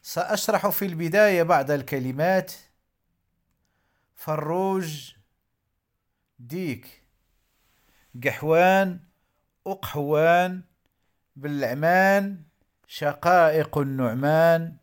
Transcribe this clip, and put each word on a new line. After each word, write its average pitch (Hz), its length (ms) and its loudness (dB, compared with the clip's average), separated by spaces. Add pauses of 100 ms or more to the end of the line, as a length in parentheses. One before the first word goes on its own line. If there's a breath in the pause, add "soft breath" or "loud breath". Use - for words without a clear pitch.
سأشرح 196 640 -2
في 196 180 -2
البداية 175 560 4
بعض 151 280 2
الكلمات. 143 800 -2 (1600)
فروج، 160 960 -4 (1300)
ديك، 135 640 -10 (1200)
قحوان، 175 760 2 (680)
أقحوان، 175 960 0 (760)
بالعمان، 170 1040 0 (440)
شقائق 156 920 0
النعمان 143 1040 0